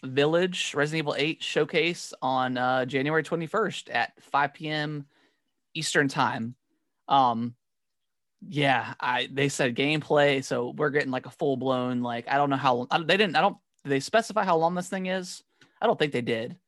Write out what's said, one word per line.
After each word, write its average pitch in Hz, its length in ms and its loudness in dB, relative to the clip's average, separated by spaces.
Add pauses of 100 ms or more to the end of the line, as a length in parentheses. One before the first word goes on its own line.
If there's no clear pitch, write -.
Village, 156 720 0
Resident 151 300 0
Evil 147 120 -2
eight 156 240 -2
showcase 160 800 0
on, 127 360 0
uh, 127 280 2
January 139 380 0
twenty-first 170 640 -4
at - 320 -4
five 143 320 -2
P 156 140 -10
M 151 380 -6 (680)
Eastern 151 320 2
time. 123 480 -2 (520)
Um, 123 480 2 (920)
yeah, 135 520 0
I, 123 320 -2
they 139 180 0
said 127 260 0
gameplay, 143 680 2
so 123 340 -4
we're 151 140 0
getting, 135 200 0
like, 127 140 -6
a 135 60 -16
full 139 260 -2
blown, 127 440 0
like, 120 260 -6
I 139 100 2
don't 143 120 2
know 139 80 2
how, 123 320 2
I, 156 100 2
they 170 180 2
didn't, 196 180 2
I 156 60 4
don't, 190 160 2 (260)
did 139 60 -8
they 135 100 2
specify 214 460 0
how 175 120 4
long 165 180 2
this 180 140 -4
thing 185 180 -4
is? 185 360 -6 (380)
I - 60 4
don't 233 120 2
think 151 140 2
they 123 80 0
did. 117 360 -4 (100)